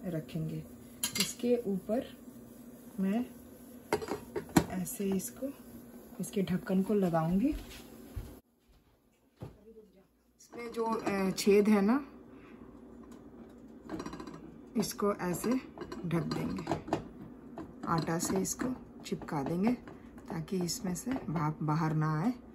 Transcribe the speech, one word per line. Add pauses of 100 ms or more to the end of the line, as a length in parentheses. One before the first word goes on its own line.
रखेंगे। (560)
इसके
ऊपर (920)
मैं (1400)
ऐसे
इसको, (720)
इसके
ढक्कन
को
लगाऊंगी। (3000)
इसमें
जो,
अ,
छेद
है
ना, (2750)
इसको
ऐसे (540)
ढक
देंगे, (880)
आटा
से
इसको (280)
चिपका
देंगे (580)
ताकि
इसमें
से
भाप
बाहर
ना
आए (220)